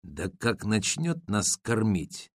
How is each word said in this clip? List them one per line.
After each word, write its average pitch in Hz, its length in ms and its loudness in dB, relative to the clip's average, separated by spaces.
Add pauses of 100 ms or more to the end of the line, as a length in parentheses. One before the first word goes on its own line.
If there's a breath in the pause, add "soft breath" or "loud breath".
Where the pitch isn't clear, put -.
да 73 260 -8
как - 360 -2
начнёт 151 640 0
нас 104 280 0
кормить! 110 840 0